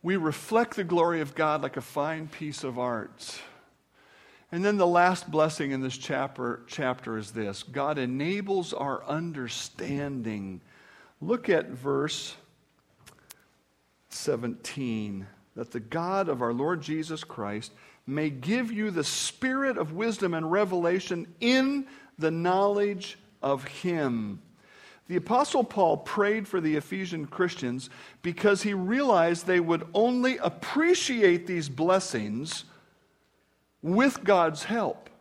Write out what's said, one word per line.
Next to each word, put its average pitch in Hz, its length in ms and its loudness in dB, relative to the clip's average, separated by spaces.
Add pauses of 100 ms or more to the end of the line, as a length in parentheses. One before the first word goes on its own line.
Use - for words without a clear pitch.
We 180 140 0
reflect 196 600 0
the 196 80 -2
glory 170 340 2
of 139 160 -4
God 156 260 2
like 135 140 -6
a 131 60 -6
fine 156 480 -4
piece 147 340 -10
of 127 160 -6
art. - 640 -6 (1080)
And 175 140 -2
then 208 140 4
the 180 100 6
last 175 420 4
blessing 156 420 2
in 131 100 -2
this 131 160 -4
chapter, 131 720 -4
chapter 127 500 -4
is 107 140 -8
this. 104 320 -6
God 139 340 -4
enables 170 720 -2
our 139 320 -4
understanding. 135 1600 -6 (580)
Look 220 300 -2
at 170 180 4
verse 139 680 -4 (1700)
seventeen. 113 1200 -4 (280)
"That 113 160 -8
the 123 100 -6
God 170 480 -2
of 127 120 -2
our 117 120 0
Lord 151 280 -2
Jesus 156 440 -6
Christ 104 480 -8 (320)
may 147 240 -2
give 202 420 -2
you 214 180 -2
the 165 140 -2
spirit 262 720 -2
of 160 140 -4
wisdom 196 420 -2
and 160 160 -2
revelation 180 800 0 (140)
in 262 440 4 (320)
the 160 140 2
knowledge 190 840 2 (260)
of 135 220 0
him." 127 760 -2 (680)
The 180 80 -2
Apostle 254 480 2
Paul 165 320 4
prayed 208 500 0
for 180 140 -2
the 156 160 2
Ephesian 175 500 -6
Christians 131 640 -2 (320)
because 190 420 2
he 208 100 0
realized 185 720 2
they 180 140 6
would 165 340 2
only 247 440 4
appreciate 233 1080 4
these 170 200 -2
blessings 139 1000 0 (1160)
with 208 440 2
God's 165 400 4
help. - 440 -4 (120)